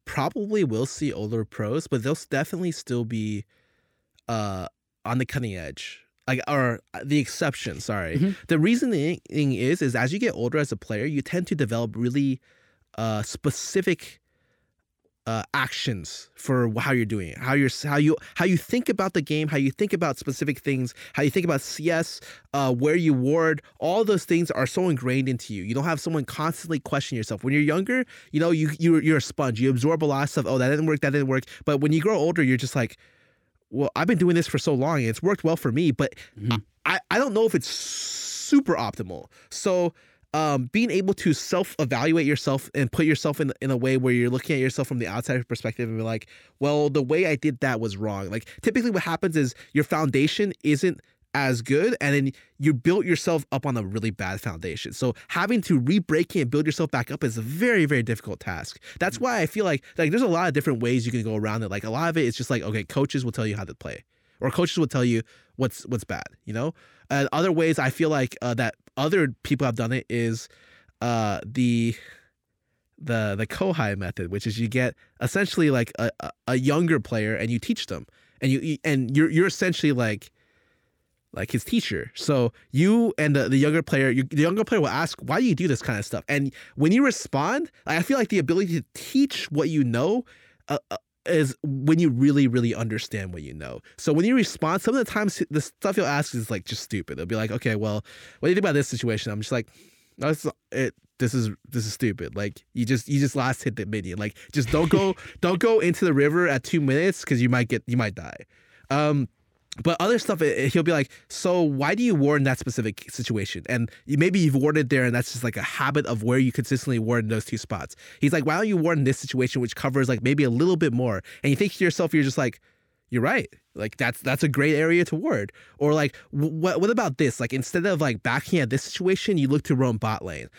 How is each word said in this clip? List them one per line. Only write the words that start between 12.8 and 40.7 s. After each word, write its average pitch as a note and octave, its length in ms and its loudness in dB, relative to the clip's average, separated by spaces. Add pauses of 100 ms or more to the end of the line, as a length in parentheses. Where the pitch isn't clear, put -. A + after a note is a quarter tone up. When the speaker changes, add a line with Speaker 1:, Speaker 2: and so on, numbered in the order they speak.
Speaker 1:
uh, G#2+ 240 -2
specific, - 960 -4 (1080)
uh, A2+ 140 -4 (120)
actions B2+ 840 -4
for B2 340 0
wh-, A2 100 -4
how C3+ 120 0
you're A#2+ 120 2
doing G2+ 240 -4
it, - 100 -14
how C3 140 -4
you're C#3 140 4
s-, - 160 -4
how C#3+ 140 -2
you, D3+ 200 4 (180)
how - 100 -2
you F#3 120 4
think B3 320 -2
about F#3+ 240 -2
the E3 100 -2
game, D3+ 240 -2
how D3+ 100 -4
you C#3 140 2
think G#3 220 -2
about E3 260 -2
specific C#3 420 -4
things, C3 340 -4 (180)
how C#3 100 -2
you D3 80 4
think F#3 140 0
about D3+ 160 0
C - 300 -4
S, E3 300 -2 (320)
uh, C3+ 200 2
where C#3+ 240 2
you E3 160 4
ward, D3 480 2 (200)
all F#3+ 240 2
those G3 200 2
things E3+ 280 2
are C3 140 0
so F#3 220 0
ingrained C3 400 0
into A#2+ 240 -4
you. G2 120 -6
You A2 100 -4
don't C#3 100 -2
have D#3+ 160 -2
someone D#3+ 240 -2
constantly D#3+ 540 -6
questioning C3+ 400 -4
yourself. G#2+ 260 -6
When C3 80 0
you're D3 100 4
younger, F#3+ 420 0 (280)
you D3+ 80 2
know, E3+ 100 2
you, D#3 280 2
you, E3 200 6
you're D3+ 200 4
a B2 40 0
sponge. B2 380 -2
You C3 100 4
absorb D3 320 2
a D#3 40 2
lot C#3 180 0
of C#3+ 60 -4
stuff. C3+ 160 -2
"Oh, B2+ 120 2
that B2+ 120 2
didn't D3+ 160 0
work, D3+ 140 0
that C#3+ 100 0
didn't C#3 180 0
work." C3 160 0 (200)
But D3 140 2
when D3 140 2
you D#3+ 80 4
grow G#3 160 2
older, E3+ 280 2
you're B2+ 120 4
just B2+ 200 -6
like, A#2 200 -2 (720)
"Well, C#3 260 -2
I've D#3+ 100 0
been G#3+ 120 4
doing F3 180 4
this E3+ 100 2
for D3 120 -2
so D3+ 160 0
long, C#3+ 240 0
and A#2 100 0
it's A2+ 160 -4
worked G3 180 0
well D#3+ 140 2
for C3 160 -2
me, D#3 180 2
but - 240 -2 (240)
Speaker 2:
Mm-hmm. G#2+ 140 -2
Speaker 1:
I, A#2 420 -4
I, F#3+ 40 0 (120)
I G3 80 2
don't B3 160 0
know A3 120 4
if A3 100 2
it's C#3 100 0
super - 1080 0
optimal." F#2 500 -6 (240)
So, F3+ 420 0 (420)
um, D3 320 0
being A3+ 240 0